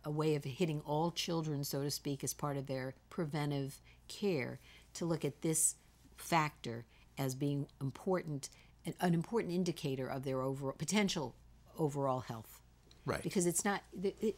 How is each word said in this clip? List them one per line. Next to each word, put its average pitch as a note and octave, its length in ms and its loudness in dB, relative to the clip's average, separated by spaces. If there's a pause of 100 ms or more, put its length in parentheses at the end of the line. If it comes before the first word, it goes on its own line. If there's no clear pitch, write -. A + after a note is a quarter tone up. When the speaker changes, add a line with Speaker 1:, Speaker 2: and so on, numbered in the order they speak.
Speaker 1:
a D3+ 60 -2
way D3+ 240 4
of D3 100 0
hitting D3+ 400 0
all D#3 260 2
children, D#3 540 0
so C#3 180 0
to D3 80 0
speak, - 320 -2
as - 120 -2
part C#3+ 240 -2
of C3+ 80 -4
their C3 280 -4 (140)
preventive D3 720 -2 (260)
care, C3 540 -2 (320)
to - 140 -4
look E3 180 2
at C#3+ 160 -2
this - 360 2 (420)
factor D3 640 0 (320)
as C3+ 180 0
being C#3+ 320 0 (140)
important, D3+ 680 -2 (340)
an, E3+ 160 -4
an F3+ 140 6
important F3+ 400 0
indicator D3 520 0
of C3 180 -4
their C3 180 0
overall, C3+ 340 -2
potential E3+ 580 0 (440)
overall C#3 420 2
health. A2+ 400 -10 (460)
Speaker 2:
Right. - 160 0
Speaker 1:
Because F3 240 2
it's - 180 2
not, G3+ 180 0 (180)
th-, F#3+ 200 0
th-, G#3+ 180 2